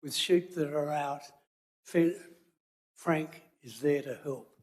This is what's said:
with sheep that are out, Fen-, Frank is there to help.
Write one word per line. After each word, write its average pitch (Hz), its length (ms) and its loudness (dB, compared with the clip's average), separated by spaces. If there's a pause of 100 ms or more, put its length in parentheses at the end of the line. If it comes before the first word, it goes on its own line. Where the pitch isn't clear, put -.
with 139 120 -10
sheep 180 400 2
that 151 180 -2
are 147 200 0
out, 143 300 -2 (600)
Fen-, 170 320 4 (800)
Frank 160 460 -2 (200)
is 120 180 -18
there 143 220 2
to 127 200 -10
help. 135 260 -8 (140)